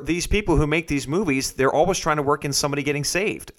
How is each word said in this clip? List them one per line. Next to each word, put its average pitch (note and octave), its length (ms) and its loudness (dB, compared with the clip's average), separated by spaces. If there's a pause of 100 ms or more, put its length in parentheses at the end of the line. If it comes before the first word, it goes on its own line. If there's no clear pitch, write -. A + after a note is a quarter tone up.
these E3 240 -2
people G3 280 2
who D3 120 4
make D#3+ 180 0
these C3+ 220 -4
movies, C#3+ 460 0
they're C3 180 2
always E3+ 260 2
trying D3+ 200 0
to D3+ 40 2
work C#3+ 220 0
in C#3+ 80 -2
somebody C#3+ 320 0
getting D3 180 -2
saved F3 560 -2